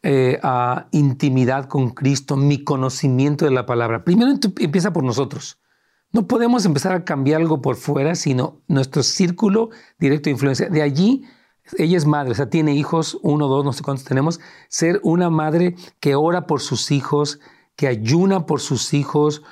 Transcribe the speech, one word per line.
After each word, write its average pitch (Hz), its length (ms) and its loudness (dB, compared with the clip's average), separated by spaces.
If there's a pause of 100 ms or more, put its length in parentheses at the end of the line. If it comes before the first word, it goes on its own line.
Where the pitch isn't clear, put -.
eh, 131 400 2
ah, 123 480 -2
intimidad 135 760 2
con 131 280 -2
Cristo, 135 440 -2
mi 139 260 2
conocimiento 135 840 0
de 139 60 2
la 127 120 2
palabra. 117 400 -2
Primero 233 260 4
ent-, 214 320 -2
empieza 180 300 0
por 160 100 -2
nosotros. 131 560 -4 (540)
No 214 160 0
podemos 240 380 2
empezar 175 260 0
a 180 120 -2
cambiar 147 360 0
algo 156 220 0
por 131 140 0
fuera, 143 380 -2
sino 131 540 -2
nuestro 135 340 0
círculo 196 680 0 (280)
directo 143 260 0
de 156 80 0
influencia. 135 360 -2
De 156 140 0
allí, 180 420 2 (540)
ella 165 180 2
es 160 80 2
madre, 147 280 0
o - 20 -6
sea, 123 160 -2
tiene 156 240 2
hijos, 156 480 -2
uno, 147 260 2
dos, 139 160 0
no 143 80 -2
sé - 100 -10
cuántos 135 220 -6
tenemos. 156 360 0 (280)
Ser 175 340 0
una 175 280 2
madre 160 440 0 (260)
que 143 140 0
ora 170 320 0
por 147 140 -2
sus - 320 -4
hijos, 147 480 -2 (360)
que 139 120 0
ayuna 156 580 0
por 151 140 -2
sus - 340 -4
hijos, 147 580 0